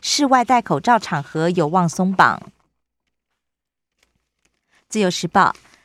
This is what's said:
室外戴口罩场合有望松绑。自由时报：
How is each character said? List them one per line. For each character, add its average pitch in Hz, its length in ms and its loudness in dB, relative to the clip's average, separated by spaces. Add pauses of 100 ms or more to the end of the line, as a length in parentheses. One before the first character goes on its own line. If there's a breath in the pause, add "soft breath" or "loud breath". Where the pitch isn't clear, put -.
室 - 240 -2
外 254 180 4
戴 247 160 2
口 156 200 -2
罩 240 180 2
场 170 240 -4
合 160 300 -4
有 175 160 0
望 175 200 0
松 190 240 -2
绑。 156 400 0 (2500)
自 220 100 -4
由 190 100 2
时 180 180 -6
报： 175 280 0 (300 soft breath)